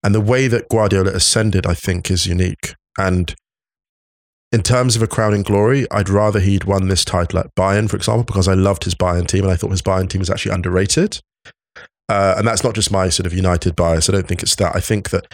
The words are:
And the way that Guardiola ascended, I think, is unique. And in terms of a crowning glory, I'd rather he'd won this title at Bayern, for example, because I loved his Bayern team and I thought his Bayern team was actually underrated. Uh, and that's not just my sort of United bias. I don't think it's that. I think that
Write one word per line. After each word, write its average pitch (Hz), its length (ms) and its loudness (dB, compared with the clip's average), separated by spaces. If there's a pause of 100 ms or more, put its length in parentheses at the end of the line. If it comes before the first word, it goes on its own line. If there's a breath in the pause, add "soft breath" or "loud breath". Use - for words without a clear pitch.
And 101 140 2
the 110 60 2
way 127 260 2
that 117 220 0
Guardiola 98 420 2
ascended, 98 560 0
I 87 60 2
think, 90 360 -4
is 92 160 0
unique. 90 480 -2 (240)
And 92 380 0 (1160)
in 110 100 2
terms 123 340 2
of 113 60 0
a 110 60 0
crowning 104 340 0
glory, 107 500 2
I'd 98 180 -2
rather 104 300 2
he'd 95 260 0
won 95 220 0
this 95 160 0
title 87 360 -2
at - 160 -6
Bayern, 101 340 0
for 101 80 -4
example, 113 260 0
because 98 240 0
I 95 60 2
loved 95 300 2
his 90 100 -2
Bayern 87 340 -2
team 95 180 -2
and 95 60 0
I 92 40 2
thought 98 160 -4
his 95 100 -2
Bayern 95 260 0
team 95 120 -4
was 90 100 -4
actually - 240 -4
underrated. 95 640 0 (880 loud breath)
Uh, 98 300 2
and 107 100 0
that's 113 160 0
not 117 120 0
just 104 160 -2
my 95 180 2
sort 92 160 -2
of 85 80 -4
United 90 420 0
bias. 82 320 2
I - 40 2
don't 95 160 0
think 90 160 -4
it's - 140 -2
that. 90 180 0
I 92 40 0
think 104 300 -4
that 90 240 -4